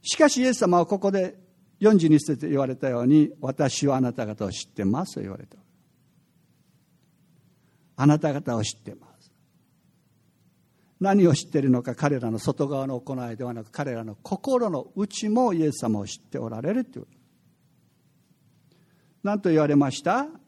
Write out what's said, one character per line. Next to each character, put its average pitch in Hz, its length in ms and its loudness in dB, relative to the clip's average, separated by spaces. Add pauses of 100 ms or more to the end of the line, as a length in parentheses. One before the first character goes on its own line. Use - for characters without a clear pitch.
し - 140 -6
か 311 120 6
し - 120 0
イ 254 40 2
エ 254 100 2
ス - 60 -4
様 175 180 4
は 170 80 2
こ 196 140 -4
こ 196 100 0
で 185 260 -2 (440)
四 208 180 6
十 165 100 2
二 151 120 8
節 143 220 -6
で 156 60 -6
言 139 120 0
わ 135 80 0
れ 131 80 -6
た 135 120 -4
よ 123 120 -2
う 123 60 0
に、 147 260 6 (100)
「私 135 460 0
は 135 80 2
あ 131 40 0
な 123 120 0
た 123 120 -6
方 107 220 -6
を 98 60 -4
知 - 160 -12
っ - 40 -20
て 104 120 -6
ま 120 200 0
す」 - 140 -12
と - 20 -8
言 98 100 -10
わ 95 60 -12
れ - 100 -18
た。 - 120 -20 (2500)
あ 135 100 2
な 151 140 4
た 151 120 -2
方 131 240 -6
を 110 60 -2
知 - 140 -6
っ - 40 -20
て - 140 -18
ま - 120 -20 (140)
す。 - 120 -20 (1700)
何 196 280 4
を 147 60 6
知 - 120 -4
っ - 40 -20
て 160 80 0
い 139 40 2
る 135 80 2
の 123 120 4
か、 120 120 -8
彼 143 240 0
ら 120 120 -4
の 113 80 -4
外 143 300 -2
側 135 180 -4
の 131 140 -6
行 135 140 -10 (160)
い 113 60 -12
で 123 80 -10
は 123 80 -8
な 110 120 -12
く、 - 60 -20
彼 143 220 -6
ら 113 100 -8
の 110 200 -12
心 240 480 -2
の 143 260 -6
内 208 320 -6
も 233 240 2
イ 165 100 0
エ 151 100 2
ス - 100 -10
様 110 180 -2
を 101 60 -8
知 - 140 -14
っ - 40 -20
て - 140 -12
お 117 100 -8
ら 113 120 -10
れ 160 140 -4
る 254 100 -2
と - 160 -16
い - 20 -18
う。 - 40 -20 (2250)
何 202 180 -2
と 185 100 0
言 156 80 4
わ 151 80 4
れ 143 100 4
ま 139 140 4
し - 120 -10
た？ 254 260 -2 (200)